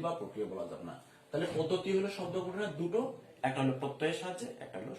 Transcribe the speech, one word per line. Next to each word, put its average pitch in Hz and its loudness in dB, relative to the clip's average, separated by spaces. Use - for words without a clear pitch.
বা 170 2
প্রক্রিয়া 107 -4
বলা 95 -4
যাবে - -8
না। - -8
তাহলে 160 2
পদ্ধতি 185 2
হলো 196 4
শব্দ 175 -2
গঠনের 185 -2
দুটো, 170 2
একটা 135 0
হলো 131 6
প্রত্যয়ের 156 0
সাহায্যে, 185 -4
একটা - -8
হলো - -6